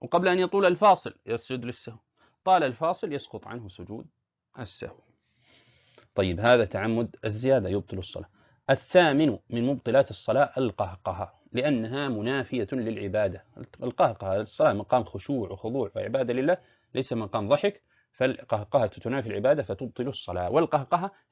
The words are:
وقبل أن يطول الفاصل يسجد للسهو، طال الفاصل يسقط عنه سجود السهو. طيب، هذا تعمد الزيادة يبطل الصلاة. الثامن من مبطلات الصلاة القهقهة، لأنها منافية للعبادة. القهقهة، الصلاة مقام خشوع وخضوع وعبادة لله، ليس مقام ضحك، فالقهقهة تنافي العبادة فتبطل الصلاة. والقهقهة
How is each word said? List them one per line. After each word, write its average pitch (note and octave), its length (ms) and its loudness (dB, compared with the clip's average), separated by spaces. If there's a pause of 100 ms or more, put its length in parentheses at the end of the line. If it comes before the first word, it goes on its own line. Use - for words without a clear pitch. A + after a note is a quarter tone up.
وقبل F3 280 0
أن F3+ 100 2
يطول F#3 280 2
الفاصل F3+ 480 4 (120)
يسجد A#2+ 380 -6
للسهو، A#2+ 340 -12 (460)
طال F#3 200 4
الفاصل D#3+ 480 -2
يسقط B2+ 340 -10
عنه A2+ 220 -12
سجود - 380 -14 (520)
السهو. - 380 -14 (1160)
طيب، F2+ 260 0
هذا A#2 240 6
تعمد A2 600 -2
الزيادة A2+ 440 0
يبطل G2 300 -4
الصلاة. F2+ 300 -12 (420)
الثامن C#3+ 680 4 (120)
من A#2 160 0
مبطلات C3 440 2
الصلاة A#2 480 0
القهقهة، F#2+ 760 -4 (200)
لأنها C3 560 -2
منافية B2 640 -2
للعبادة. G#2 720 -2 (380)
القهقهة، G#2 580 -2
الصلاة B2+ 320 2
مقام A2 320 0
خشوع G#2+ 460 -6
وخضوع A2+ 460 -4
وعبادة A#2+ 360 -2
لله، C#3 240 0 (380)
ليس C3 180 -4
مقام G#2+ 360 -4
ضحك، E3+ 340 0 (300)
فالقهقهة A#2+ 720 0
تنافي A2+ 420 -4
العبادة B2 340 0
فتبطل B2 460 -6
الصلاة. F2+ 420 -6
والقهقهة D#3+ 600 0 (220)